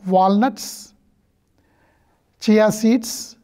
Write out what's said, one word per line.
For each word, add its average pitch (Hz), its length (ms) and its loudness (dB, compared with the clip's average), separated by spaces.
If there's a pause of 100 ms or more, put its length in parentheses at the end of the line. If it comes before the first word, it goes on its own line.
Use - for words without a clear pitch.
వాల్‌నట్స్, 196 800 -2 (1500)
చియా 214 260 4
సీడ్స్ 226 760 -2